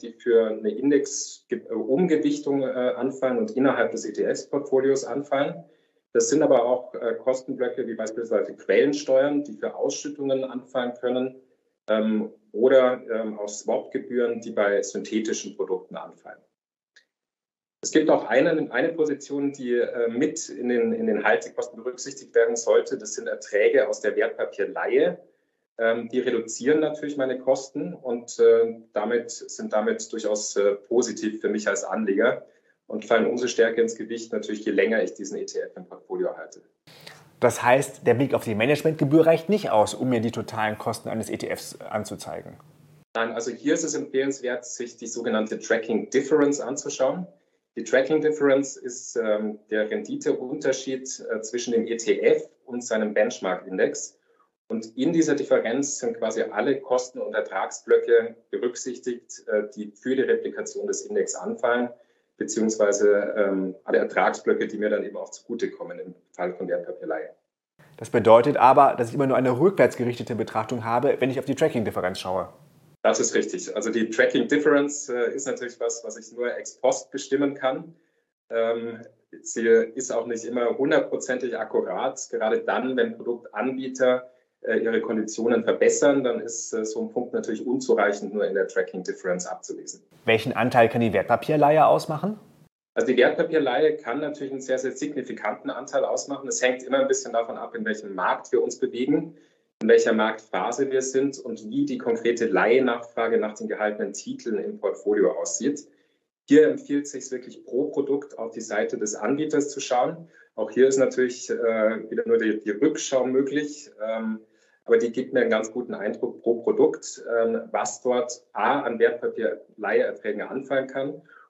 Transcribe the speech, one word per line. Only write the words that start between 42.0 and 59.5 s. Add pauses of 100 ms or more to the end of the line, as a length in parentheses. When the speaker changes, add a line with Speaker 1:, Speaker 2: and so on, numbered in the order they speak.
Speaker 1:
Nein,
also
hier
ist
es
empfehlenswert,
sich
die
sogenannte
Tracking
Difference
anzuschauen. (500)
Die
Tracking
Difference
ist,
ähm, (120)
der
Renditeunterschied,
äh,
zwischen
dem
E
T
F (160)
und
seinem
Benchmark-Index. (500)
Und
in
dieser
Differenz
sind
quasi
alle
Kosten
und
Ertragsblöcke (140)
berücksichtigt,
äh, (100)